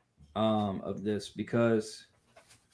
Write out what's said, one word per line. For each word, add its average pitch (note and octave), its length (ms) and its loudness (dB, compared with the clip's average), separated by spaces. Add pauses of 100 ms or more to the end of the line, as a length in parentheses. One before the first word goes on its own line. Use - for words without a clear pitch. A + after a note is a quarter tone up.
(360)
um, G#2+ 460 0
of F#2+ 220 -6
this G#2 260 -2
because A2+ 800 0 (680)